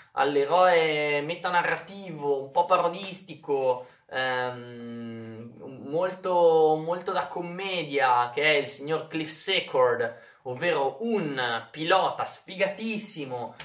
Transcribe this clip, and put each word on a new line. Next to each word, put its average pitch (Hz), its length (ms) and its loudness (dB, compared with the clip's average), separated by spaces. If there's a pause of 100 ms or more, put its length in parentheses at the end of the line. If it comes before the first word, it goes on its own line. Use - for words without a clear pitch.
(160)
all'eroe 151 1040 4
metanarrativo, 170 1200 -2
un - 80 -12
po' 170 140 2
parodistico, 170 1200 0 (220)
ehm, 120 1400 -6 (340)
molto, 170 960 4
molto 180 280 -4
da 175 160 -2
commedia, 151 1040 0
che 143 100 0
è 151 140 4
il - 100 0
signor 151 400 -4
Cliff 160 220 -4
Secord, 127 840 0 (280)
ovvero 139 580 0
un 139 720 -2
pilota 160 540 2
sfigatissimo 185 1400 -6